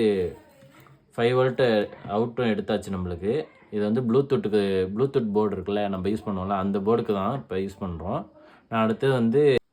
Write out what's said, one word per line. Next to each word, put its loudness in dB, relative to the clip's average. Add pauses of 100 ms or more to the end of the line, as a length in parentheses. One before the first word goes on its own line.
(1160)
ஃபைவ் 2
வோல்ட் 2 (440)
அவுட்டும் 0
எடுத்தாச்சு -4
நம்மளுக்கு. -4 (260)
இது 0
வந்து 2
Bluetooth-ுக்கு, 2
Bluetooth 0
போர்டு 2
இருக்குல்ல, -2
நம்ம -4
யூஸ் -4
பண்ணுவோம்ல, -4
அந்த -2
போர்டுக்கு 0
தான் -2
இப்ப -8
யூஸ் -6
பண்றோம். -6 (420)
நான் 0
அடுத்து 0
வந்து 4 (180)